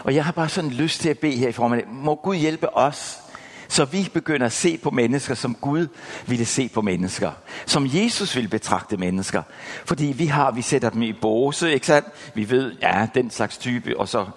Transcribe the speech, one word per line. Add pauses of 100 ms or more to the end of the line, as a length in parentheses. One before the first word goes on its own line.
Og
jeg
har
bare
sådan
lyst
til
at
bede
her
i
formiddag.
Må
Gud
hjælpe
os, (480)
så
vi
begynder
at
se
på
mennesker,
som
Gud (380)
ville
se
på
mennesker. (340)
Som
Jesus
ville
betragte
mennesker. (440)
Fordi
vi
har,
vi
sætter
dem
i
båse,
ikke
sandt? (260)
Vi
ved, (100)
ja,
den
slags
type,
og
så. (120)